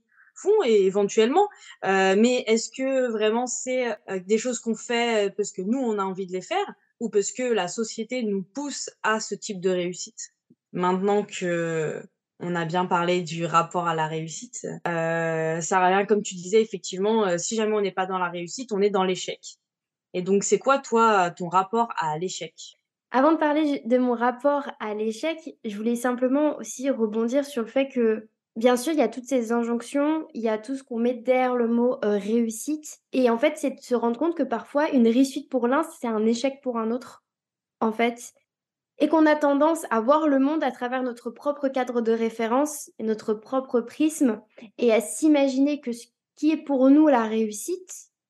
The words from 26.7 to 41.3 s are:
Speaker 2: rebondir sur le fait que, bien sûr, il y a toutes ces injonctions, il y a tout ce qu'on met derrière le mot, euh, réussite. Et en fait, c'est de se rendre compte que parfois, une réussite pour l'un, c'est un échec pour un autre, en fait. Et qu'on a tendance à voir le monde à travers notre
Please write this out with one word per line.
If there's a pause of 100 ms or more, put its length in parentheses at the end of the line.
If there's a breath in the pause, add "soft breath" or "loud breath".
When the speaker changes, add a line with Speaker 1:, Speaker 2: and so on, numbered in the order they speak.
Speaker 2:
rebondir
sur
le
fait
que, (280)
bien
sûr,
il
y
a
toutes
ces
injonctions,
il
y
a
tout
ce
qu'on
met
derrière
le
mot,
euh,
réussite. (140)
Et
en
fait,
c'est
de
se
rendre
compte
que
parfois,
une
réussite
pour
l'un, (160)
c'est
un
échec
pour
un
autre, (560)
en
fait. (640)
Et
qu'on
a
tendance
à
voir
le
monde
à
travers
notre